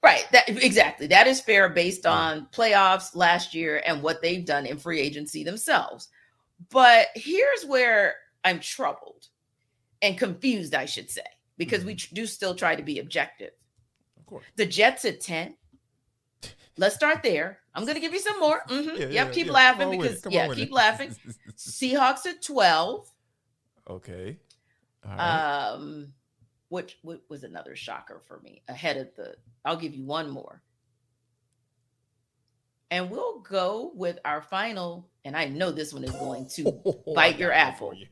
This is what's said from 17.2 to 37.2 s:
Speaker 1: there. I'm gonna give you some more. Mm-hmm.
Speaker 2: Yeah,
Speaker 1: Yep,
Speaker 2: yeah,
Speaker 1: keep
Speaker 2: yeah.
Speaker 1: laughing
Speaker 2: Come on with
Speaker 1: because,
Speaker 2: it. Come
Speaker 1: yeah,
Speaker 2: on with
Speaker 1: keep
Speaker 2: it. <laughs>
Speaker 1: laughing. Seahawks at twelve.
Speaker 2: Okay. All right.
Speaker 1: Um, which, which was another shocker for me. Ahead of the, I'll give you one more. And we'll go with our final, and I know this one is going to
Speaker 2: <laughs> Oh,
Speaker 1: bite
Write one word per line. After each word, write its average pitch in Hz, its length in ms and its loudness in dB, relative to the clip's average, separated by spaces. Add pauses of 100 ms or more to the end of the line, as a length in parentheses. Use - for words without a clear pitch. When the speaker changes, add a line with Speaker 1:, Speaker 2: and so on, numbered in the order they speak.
Speaker 1:
there. 185 380 -2 (160)
I'm 208 100 -8
gonna 302 140 -4
give 320 140 -6
you 392 60 -4
some 415 200 -4
more. 311 300 2
Mm-hmm. 294 200 -4 (100)
Speaker 2:
Yeah, 139 80 -4
Speaker 1:
Yep, 131 40 -8
Speaker 2:
yeah, 254 200 0
Speaker 1:
keep 339 160 -2
Speaker 2:
yeah. 285 60 -6
Speaker 1:
laughing 254 280 8
Speaker 2:
Come 190 100 0
on 185 80 -4
with 175 80 0
Speaker 1:
because, - 120 -6
Speaker 2:
it. - 40 -18
Come 196 100 -6
Speaker 1:
yeah, 165 100 2
Speaker 2:
on - 60 -4
with - 80 -6
Speaker 1:
keep - 120 -6
Speaker 2:
it. 277 40 -12
<laughs> - 0 -
Speaker 1:
laughing. 226 420 2 (400)
Seahawks 262 680 -2
at 359 160 -10
twelve. 196 680 2 (800)
Speaker 2:
Okay. 92 500 -14 (680)
All 101 100 -12
right. 151 580 -2
Speaker 1:
Um, 143 400 -16 (560)
which, 180 320 -12
which 165 260 -16
was 139 160 -18
another 82 320 -16
shocker - 520 -16
for - 120 -20
me. - 300 -20
Ahead 143 260 -4
of 135 220 -10
the, - 180 -16 (300)
I'll 160 100 -2
give 160 180 -10
you 131 120 -14
one 151 240 -6
more. 135 320 -16 (2250)
And 180 220 -4
we'll 311 280 -8
go 196 540 -4
with 175 320 -6
our 151 160 -4
final, 190 680 -8 (160)
and 139 100 -10
I 160 100 -2
know 160 260 -4
this 151 220 -8
one 131 120 -12
is 127 60 -8
going 131 440 -10
to 139 260 -2
Speaker 2:
<laughs> - 40 -8
Oh, 160 280 -4
Speaker 1:
bite 160 220 6